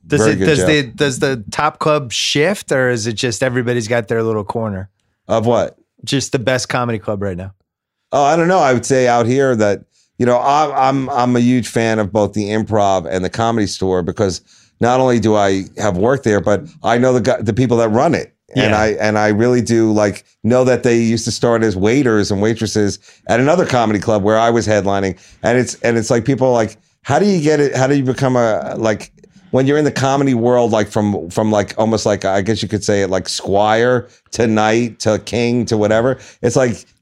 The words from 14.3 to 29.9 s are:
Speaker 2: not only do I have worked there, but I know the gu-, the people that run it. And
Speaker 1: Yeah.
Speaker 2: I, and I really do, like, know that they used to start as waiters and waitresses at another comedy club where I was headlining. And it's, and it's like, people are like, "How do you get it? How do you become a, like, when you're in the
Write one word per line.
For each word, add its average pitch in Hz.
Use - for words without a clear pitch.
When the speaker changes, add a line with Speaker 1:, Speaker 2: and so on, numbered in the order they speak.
Speaker 2:
not 123
only 123
do 107
I 98
have 101
worked 123
there, 104
but 95
I 117
know 127
the 123
gu-, 117
the 110
people 120
that 113
run 131
it. -
And 107
Speaker 1:
Yeah. 107
Speaker 2:
I, 110
and 107
I 107
really 120
do, 113
like, 104
know 123
that 123
they 117
used 113
to 113
start 117
as 104
waiters 107
and 98
waitresses 107
at 117
another 160
comedy 110
club 104
where 107
I 117
was 117
headlining. 98
And 120
it's, 120
and 117
it's 110
like, 120
people 131
are 123
like, 113
"How 143
do 196
you 190
get 151
it? 143
How 131
do 143
you 139
become 127
a, 107
like, 110
when 131
you're 143
in 151
the 135